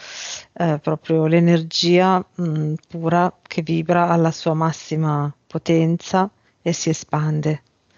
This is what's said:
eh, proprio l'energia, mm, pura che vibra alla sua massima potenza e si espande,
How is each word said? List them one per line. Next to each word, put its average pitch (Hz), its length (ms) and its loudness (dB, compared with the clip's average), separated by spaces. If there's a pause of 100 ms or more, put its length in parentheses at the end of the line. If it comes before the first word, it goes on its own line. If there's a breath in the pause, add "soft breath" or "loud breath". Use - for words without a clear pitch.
(540 loud breath)
eh, 160 280 0
proprio 160 440 0
l'energia, 170 960 4 (180)
mm, 156 340 -2 (140)
pura 170 440 0 (100)
che - 200 -6
vibra 165 460 0
alla 170 240 2
sua 160 220 -2
massima 156 760 -2 (140)
potenza 165 840 0 (320)
e 170 120 -2
si - 180 -4
espande, 151 720 -2 (360 soft breath)